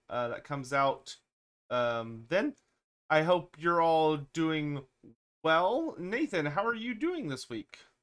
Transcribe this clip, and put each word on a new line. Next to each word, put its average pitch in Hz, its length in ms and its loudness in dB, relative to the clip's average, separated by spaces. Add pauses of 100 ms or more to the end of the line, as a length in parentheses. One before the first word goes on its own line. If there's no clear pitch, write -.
uh, 120 200 -2
that - 140 -8
comes 139 300 -8
out, 139 420 0 (540)
um, 117 600 -2
then. 220 260 0 (540)
I 156 140 4
hope 175 360 2
you're 170 220 2
all 160 360 4
doing 151 640 -4 (600)
well. 190 540 2
Nathan, 190 500 -2
how 185 180 0
are 233 100 0
you 233 200 -6
doing 294 320 -4
this 135 220 -8
week? - 300 -10 (240)